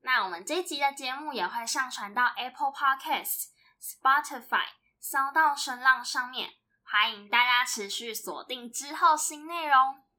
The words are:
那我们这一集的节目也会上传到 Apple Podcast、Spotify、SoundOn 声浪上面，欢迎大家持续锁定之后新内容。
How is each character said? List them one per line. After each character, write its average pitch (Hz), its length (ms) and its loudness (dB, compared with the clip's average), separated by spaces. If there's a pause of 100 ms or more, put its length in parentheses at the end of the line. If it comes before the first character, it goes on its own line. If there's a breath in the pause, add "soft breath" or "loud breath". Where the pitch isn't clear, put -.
那 254 200 2
我 190 60 -2
们 180 160 -10
这 302 120 -4
一 370 60 0
集 320 160 -8
的 277 140 2
节 269 220 -8
目 294 180 -8
也 196 140 -2
会 226 200 -6
上 262 240 -4
传 208 220 -10
到 247 140 2 (100)
Apple 254 320 -4
Podcast、 269 760 -2 (340 soft breath)
Spotify、 269 880 0 (340)
SoundOn 277 560 2
声 254 240 -6
浪 254 240 4
上 247 240 -4
面， 254 220 -8 (320)
欢 214 280 2
迎 208 200 -14
大 240 140 6
家 247 200 4
持 220 240 -4
续 226 240 -8
锁 175 320 -8
定 240 260 -10
之 285 240 -10
后 320 220 4
新 302 300 -6
内 330 200 -6
容。 269 380 4 (140)